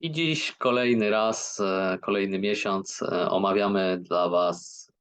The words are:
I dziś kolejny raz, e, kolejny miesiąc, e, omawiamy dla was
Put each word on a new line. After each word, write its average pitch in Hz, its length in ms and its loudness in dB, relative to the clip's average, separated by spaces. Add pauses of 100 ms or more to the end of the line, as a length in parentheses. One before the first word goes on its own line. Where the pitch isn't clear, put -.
I 165 100 -6
dziś 156 420 -2
kolejny 120 580 2
raz, 110 500 0
e, 95 420 0
kolejny 98 360 0
miesiąc, 101 640 -2
e, 90 280 0
omawiamy 95 680 2
dla 87 280 2
was 87 600 -2 (100)